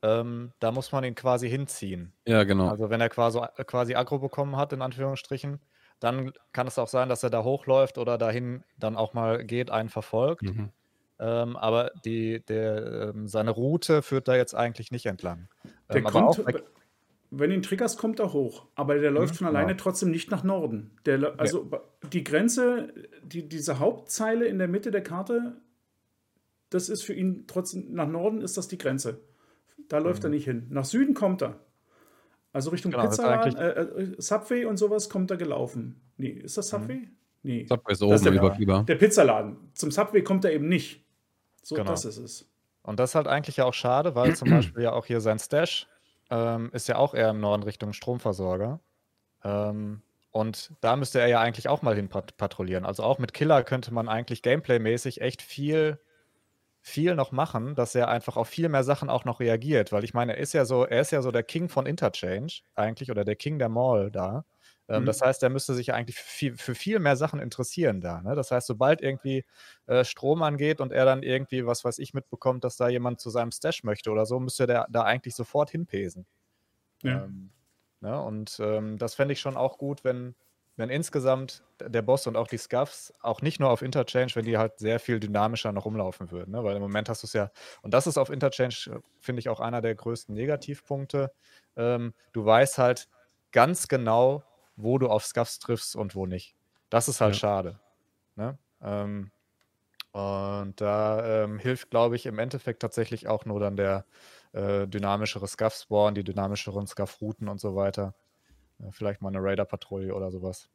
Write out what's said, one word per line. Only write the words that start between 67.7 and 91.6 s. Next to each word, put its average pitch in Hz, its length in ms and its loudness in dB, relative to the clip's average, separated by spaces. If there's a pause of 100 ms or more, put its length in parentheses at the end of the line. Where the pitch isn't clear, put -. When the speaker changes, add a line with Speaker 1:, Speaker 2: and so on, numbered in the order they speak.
Speaker 1:
da, 85 220 -6
ne? 113 140 -4
Das 135 160 -2
heißt, 123 160 0
sobald 131 320 4
irgendwie, 135 440 -4 (420)
äh, 123 180 4
Strom 151 380 0
angeht 147 380 0
und 131 120 -4
er 131 120 4
dann 135 200 4
irgendwie, 131 420 -2
was 117 180 -2
weiß 120 140 -2
ich, - 160 -12
mitbekommt, 127 480 -2
dass 123 140 -4
da 123 100 2
jemand 123 320 0
zu - 120 -12
seinem 120 200 -2
Stash - 320 -6
möchte 107 300 -2
oder 107 140 2
so, 123 120 -2
müsste 127 300 -2
der 120 200 2
da 117 140 2
eigentlich 117 320 0
sofort 143 360 -2
hinpesen. 98 540 -6 (800)
Speaker 4:
Ja. 127 220 -2
Speaker 1:
Ähm, 95 260 -14 (500)
ne? 120 220 -6
Und, 107 380 -8
ähm, 107 360 -2
das 113 200 -6
fände 139 160 2
ich - 80 -6
schon 135 160 -6
auch 127 200 -2
gut, 139 280 -8
wenn, 123 320 -4 (400)
wenn 113 120 -4
insgesamt 131 760 -2 (160)
d-, - 100 -12
der 117 120 0
Boss 127 260 2
und 113 80 -2
auch 113 100 0
die 117 120 -8
Scuffs - 540 -4 (100)
auch 117 200 -4
nicht 151 160 -2
nur 135 120 4
auf 117 120 2
Interchange, 127 520 0
wenn 117 100 0
die 113 120 0
halt 110 220 0
sehr 110 220 0
viel 117 180 0
dynamischer 104 540 0
noch 98 140 -4
rumlaufen 95 440 -6
würden, 87 220 -10
ne? 117 100 -6
Weil 101 140 0
im 101 60 -4
Moment 101 260 -2
hast 113 160 -6
du's 110 80 -12
ja, 101 180 0 (320)
und 104 100 -6
das 131 140 4
ist 156 120 0
auf 135 120 2
Interchange, 131 460 -2 (100)
äh, 117 140 -12 (180)
finde 123 220 -6
ich, 120 80 -6
auch 110 100 -4
einer 117 220 -4
der 113 160 -2
größten 117 360 -8
Negativpunkte. 139 1000 -4 (420)